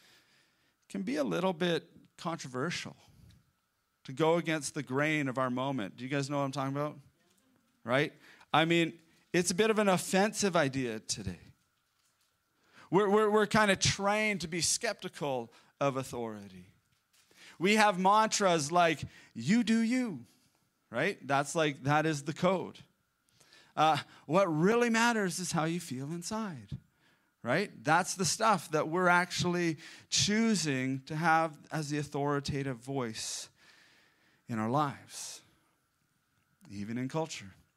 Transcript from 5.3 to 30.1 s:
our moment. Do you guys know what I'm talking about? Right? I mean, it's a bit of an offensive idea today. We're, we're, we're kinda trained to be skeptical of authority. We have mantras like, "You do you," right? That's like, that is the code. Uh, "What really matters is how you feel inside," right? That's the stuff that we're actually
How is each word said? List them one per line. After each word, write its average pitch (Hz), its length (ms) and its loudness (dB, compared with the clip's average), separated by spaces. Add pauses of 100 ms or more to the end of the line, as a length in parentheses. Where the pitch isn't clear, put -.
our 131 120 0
moment. 127 460 -4
Do 120 80 -14
you 127 60 -10
guys 143 200 -4
know 143 80 -4
what 143 60 -2
I'm 135 80 -6
talking 139 240 -4
about? 147 200 -6 (840)
Right? 135 300 0 (400)
I 156 140 6
mean, 165 260 4 (400)
it's 175 180 2
a 196 40 0
bit 214 160 4
of 214 100 2
an 208 80 4
offensive 190 680 2
idea 131 460 0
today. 95 400 -8 (1500)
We're, 196 200 4
we're, 214 200 4
we're 208 180 4
kinda 208 280 4
trained 202 680 0
to 175 60 -8
be 165 120 -6
skeptical 147 920 -4 (280)
of 139 160 0
authority. 104 680 -10 (920)
We 202 160 4
have 208 240 4
mantras 190 720 4
like, 170 300 4 (340)
"You 185 300 2
do 226 160 2
you," 226 400 -2 (680)
right? 147 380 -4
That's 139 300 0
like, 151 260 0
that 151 240 4
is 151 160 -2
the 147 100 -6
code. 165 460 -2 (960)
Uh, 151 220 4 (300)
"What 185 200 4
really 202 440 4
matters 226 500 2
is 180 100 -6
how 156 140 0
you 170 160 -2
feel 139 320 -8
inside," 175 640 -10 (640)
right? 156 300 -2 (100)
That's 160 320 2
the 190 100 -4
stuff 208 460 0
that 151 160 0
we're 175 220 2
actually 175 680 2 (320)